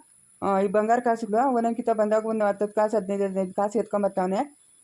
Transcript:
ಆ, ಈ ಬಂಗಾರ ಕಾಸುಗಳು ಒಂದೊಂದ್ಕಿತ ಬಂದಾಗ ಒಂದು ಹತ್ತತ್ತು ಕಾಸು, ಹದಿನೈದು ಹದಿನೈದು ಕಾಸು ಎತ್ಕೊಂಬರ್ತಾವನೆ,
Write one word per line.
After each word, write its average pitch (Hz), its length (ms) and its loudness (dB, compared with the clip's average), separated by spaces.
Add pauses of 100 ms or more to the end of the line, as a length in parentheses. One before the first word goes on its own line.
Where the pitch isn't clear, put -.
(440)
ಆ, 190 160 2
ಈ 202 80 2
ಬಂಗಾರ 214 320 2
ಕಾಸುಗಳು 233 560 0
ಒಂದೊಂದ್ಕಿತ 233 340 -2
ಬಂದಾಗ 214 360 2
ಒಂದು 220 200 0
ಹತ್ತತ್ತು 208 300 -2
ಕಾಸು, 214 220 2
ಹದಿನೈದು 202 260 -2
ಹದಿನೈದು 190 300 -2
ಕಾಸು 208 260 -2
ಎತ್ಕೊಂಬರ್ತಾವನೆ, 196 800 -2 (260)